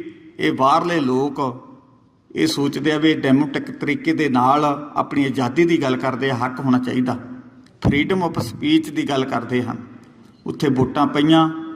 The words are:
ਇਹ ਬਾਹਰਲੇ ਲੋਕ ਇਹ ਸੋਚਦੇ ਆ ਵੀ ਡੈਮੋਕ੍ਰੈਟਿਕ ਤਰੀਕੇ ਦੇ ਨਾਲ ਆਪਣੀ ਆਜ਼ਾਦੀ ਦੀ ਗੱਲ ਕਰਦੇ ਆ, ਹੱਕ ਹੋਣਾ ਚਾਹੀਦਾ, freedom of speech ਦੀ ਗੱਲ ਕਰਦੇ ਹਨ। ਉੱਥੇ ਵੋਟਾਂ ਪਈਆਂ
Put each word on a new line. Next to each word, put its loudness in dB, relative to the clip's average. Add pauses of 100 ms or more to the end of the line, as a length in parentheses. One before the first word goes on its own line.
(380)
ਇਹ 0
ਬਾਹਰਲੇ 2
ਲੋਕ 0 (880)
ਇਹ 0
ਸੋਚਦੇ -2
ਆ 0
ਵੀ 4
ਡੈਮੋਕ੍ਰੈਟਿਕ 0
ਤਰੀਕੇ -2
ਦੇ 0
ਨਾਲ 4
ਆਪਣੀ -2
ਆਜ਼ਾਦੀ 0
ਦੀ 2
ਗੱਲ 0
ਕਰਦੇ -2
ਆ, -2
ਹੱਕ -4
ਹੋਣਾ 4
ਚਾਹੀਦਾ, -2 (640)
freedom 0
of -6
speech 0
ਦੀ -4
ਗੱਲ 0
ਕਰਦੇ -2
ਹਨ। -6 (680)
ਉੱਥੇ -2
ਵੋਟਾਂ 0
ਪਈਆਂ 4 (280)